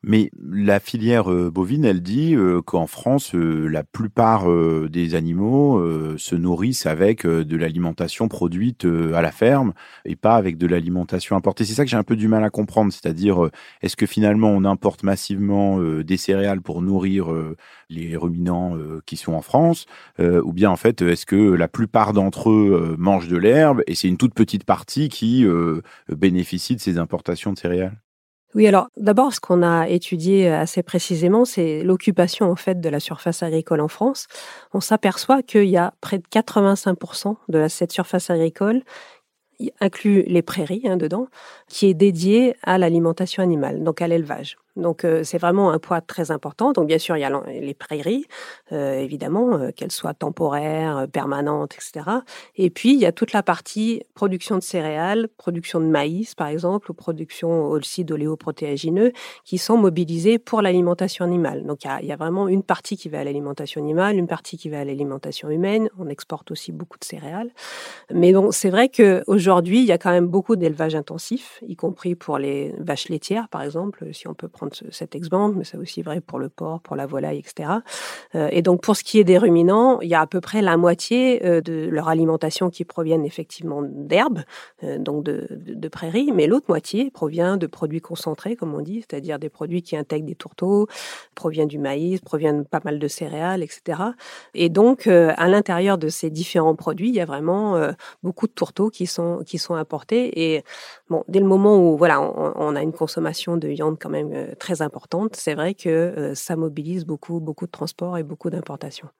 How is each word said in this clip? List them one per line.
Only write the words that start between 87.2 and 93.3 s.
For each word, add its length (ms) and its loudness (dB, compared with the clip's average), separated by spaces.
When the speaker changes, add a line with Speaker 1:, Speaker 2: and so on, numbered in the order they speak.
Speaker 2:
de 100 -2
produits 360 -6
concentrés, 560 -8
comme 180 -8
on 60 -6
dit, 280 -10
c'est-à-dire 300 -8
des 80 -10
produits 360 -6
qui 120 -8
intègrent 300 -6
des 100 -10
tourteaux, 520 0
provient 320 -2
du 140 -6
maïs, 400 -2
provient 340 -2
de 100 -2
pas 200 -4
mal 160 -4
de 80 -4
céréales, 560 -6